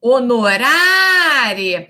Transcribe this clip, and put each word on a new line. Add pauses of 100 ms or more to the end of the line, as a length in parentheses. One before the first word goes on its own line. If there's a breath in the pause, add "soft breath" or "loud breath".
Honorare